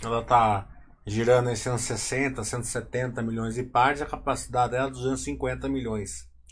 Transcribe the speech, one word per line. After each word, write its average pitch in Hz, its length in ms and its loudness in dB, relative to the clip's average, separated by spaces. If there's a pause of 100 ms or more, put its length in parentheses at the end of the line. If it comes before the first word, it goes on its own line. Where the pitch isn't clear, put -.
ela 117 220 -2
tá 110 440 4 (380)
girando 120 420 4
em 120 60 0
cento 120 240 -2
e 117 40 -2
sessenta, 127 600 -2
cento 120 220 -4
e - 20 -6
setenta 123 560 -4
milhões 113 320 -4
de 123 80 -4
pares, 131 400 4
a 147 40 -4
capacidade 123 680 -2
dela 131 160 0
é - 20 -6
duzentos 131 300 -2
e - 40 -8
cinquenta 135 440 -4
milhões. 110 600 -4 (240)